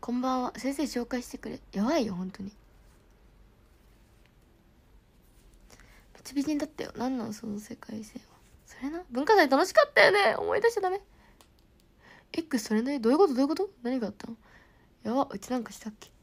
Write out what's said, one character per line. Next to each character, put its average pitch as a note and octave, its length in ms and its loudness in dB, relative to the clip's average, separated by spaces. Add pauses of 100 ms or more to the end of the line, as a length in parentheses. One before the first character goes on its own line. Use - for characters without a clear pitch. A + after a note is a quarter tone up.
こ - 100 -8
ん B3 100 -2
ば C4 120 0
ん B3+ 80 0
は。 B3 160 -4
先 C4 160 -4
生 D#4 100 -2
紹 A#3+ 220 -4
介 B3 160 -6
し - 60 -14
て - 100 -14
く - 120 -12
れ。 - 100 -12 (120)
や G3 120 -2
ば D4 160 2
い A3+ 80 0
よ、 F#3 80 -6
本 F#3 160 -6
当 - 100 -16
に。 G3 100 -10 (3750)
め - 40 -20
っ - 40 -20
ち - 80 -16
ゃ - 20 -16
美 C#4 100 0
人 D4+ 140 -2
だ D4 80 -2
っ D4+ 60 -14
た - 120 -10
よ。 - 120 -10
な A#3 120 -4
ん C4 120 -2
な G#3+ 60 -6
ん、 A3 80 -8
そ A3 120 -14
の G#3 140 -8
世 A3 160 -14
界 A3 280 -12
線 - 200 -18
は。 - 160 -20 (260)
そ - 180 -20
れ C#4 80 -4
な。 E4+ 180 -8
文 C4 160 -2
化 A4 100 6
祭 D#4+ 140 6
楽 C#4 160 4
し - 80 -8
か D5+ 140 8
っ - 60 -18
た - 120 10
よ - 60 8
ね。 G4 260 4
思 E2+ 180 0
い - 60 2
出 A#4 80 4
し A#4 60 -4
ち - 20 -2
ゃ G4+ 40 -2
ダ F#4 100 0
メ。 G4 100 -4 (1300)
X - 380 -4
ト G#3+ 60 2
レ A3 60 2
ン - 40 -2
ド C#4 60 -2
入 D4 60 -2
り？ A#3+ 40 -4
ど A3 80 2
う B3+ 40 6
い - 20 4
う - 20 2
こ G4 100 6
と？ C#4+ 60 0
ど A3+ 60 -2
う C4+ 40 4
い - 20 4
う - 20 -2
こ D#4 80 0
と？ G4 160 -4 (100)
何 B3 180 -2
が A3 80 -4
あ G3+ 40 -6
っ - 20 -14
た - 140 -16
の？ A3+ 100 -14 (640)
や A3 140 -4
ば、 C4+ 160 0
う G#3 80 -10
ち - 100 -16
な B3+ 80 -2
ん A#3 60 -4
か - 80 -12
し - 80 -18
た A3 100 -12
っ G#3+ 100 -16
け？ - 120 -20 (120)